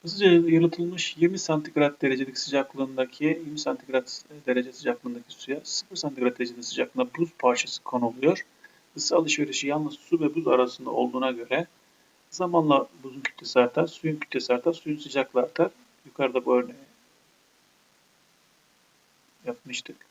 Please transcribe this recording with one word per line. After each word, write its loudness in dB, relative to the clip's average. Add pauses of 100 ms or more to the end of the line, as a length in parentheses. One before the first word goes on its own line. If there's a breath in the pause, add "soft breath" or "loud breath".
Hızlıca 6
yalıtılmış 2
yirmi 4
santigrat 0
derecelik -2
sıcaklığındaki, -4
yirmi -2
santigrat -6 (220)
derece -2
sıcaklığındaki -8
suya -8
sıfır -8
santigrat -2
derecenin -6
sıcaklığında -4 (100)
buz -2
parçası 0
konuluyor. 0 (500 soft breath)
Isı -2
alışverişi 0
yalnız -2
su -4
ve 0
buz -2
arasında 2
olduğuna -2
göre -4 (640)
zamanla 2 (140)
buzun -14
kütlesi 0
artar, 2
suyun -4
kütlesi -2
artar, 0
suyun -6
sıcaklığı -2
artar. 0 (340)
Yukarıda -2
bu 4
örneği -2 (2750)
yapmıştık. -12